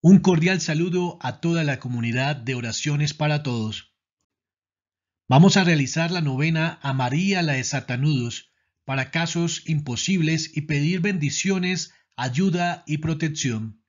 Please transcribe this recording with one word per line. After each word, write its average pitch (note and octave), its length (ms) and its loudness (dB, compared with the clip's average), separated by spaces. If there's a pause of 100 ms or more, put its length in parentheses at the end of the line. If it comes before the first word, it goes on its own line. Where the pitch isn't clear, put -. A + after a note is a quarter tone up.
Un F#3 140 10
cordial F3+ 420 4
saludo E3+ 600 -2
a B2 200 -6
toda E3+ 220 0
la C#3+ 160 -2
comunidad B2 560 -2
de B2+ 220 -6
Oraciones D3 580 -2
para D3+ 300 -2
Todos. A2 500 -6 (1300)
Vamos E3 280 8
a F#3+ 60 4
realizar E3 480 0
la F3+ 100 -4
novena D#3 640 -2
a C#3 100 -4
María D#3 500 0
la D3+ 100 0
Desatanudos B2+ 960 -2 (340)
para C3+ 280 -6
casos E3+ 540 -2
imposibles D#3 920 -2
y D3 60 -4
pedir D3+ 360 0
bendiciones, F#3 960 -2 (220)
ayuda E3+ 680 -2
y D3+ 140 -4
protección. D3+ 920 -4